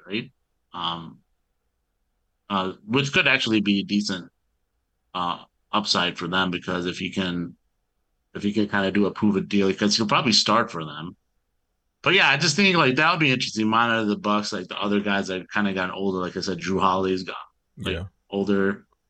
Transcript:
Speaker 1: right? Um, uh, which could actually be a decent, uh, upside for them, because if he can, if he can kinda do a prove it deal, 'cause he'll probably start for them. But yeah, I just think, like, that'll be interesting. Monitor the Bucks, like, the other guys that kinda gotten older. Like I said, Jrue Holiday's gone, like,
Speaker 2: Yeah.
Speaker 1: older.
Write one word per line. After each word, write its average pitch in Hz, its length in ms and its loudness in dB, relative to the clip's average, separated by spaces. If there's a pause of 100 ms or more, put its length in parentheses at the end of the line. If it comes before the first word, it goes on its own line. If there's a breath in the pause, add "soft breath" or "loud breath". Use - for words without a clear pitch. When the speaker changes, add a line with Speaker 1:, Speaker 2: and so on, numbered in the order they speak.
Speaker 1:
right? 101 240 -8 (420)
Um, 85 460 -8 (1300)
uh, 95 240 0 (120)
which 139 260 -2
could 156 160 4
actually 120 340 2
be 98 180 2
a 95 40 -4
decent, 98 460 -4 (840)
uh, 90 300 -4 (280)
upside 92 460 0
for 87 100 -6
them, 92 240 0
because 90 340 -4
if 87 120 -4
he 90 120 -6
can, 90 460 -4 (800)
if 90 100 -10
he 104 100 0
can 104 160 0
kinda 98 220 0
do 101 140 4
a 90 60 0
prove 104 260 2
it 87 120 -4
deal, 98 240 2
'cause 104 240 0
he'll 113 100 0
probably 143 240 2
start 107 400 2
for 80 140 -8
them. 78 300 -12 (880)
But 160 100 2
yeah, 180 160 4
I 139 80 2
just 156 180 0
think, 190 220 4
like, 131 180 4
that'll 160 220 4
be 147 140 4
interesting. 110 360 0
Monitor 113 380 2
the 104 120 0
Bucks, 104 360 0
like, 90 140 -6
the - 120 -10
other 101 220 2
guys 98 260 0
that 92 240 -6
kinda 101 220 0
gotten 92 220 -2
older. 95 240 -2
Like 90 180 -4
I 90 40 -4
said, 90 180 -4
Jrue 90 200 -2
Holiday's 95 440 2
gone, - 120 -10 (420)
like, 92 180 -6
Speaker 2:
Yeah. 87 80 -6 (260)
Speaker 1:
older. 98 560 0 (240)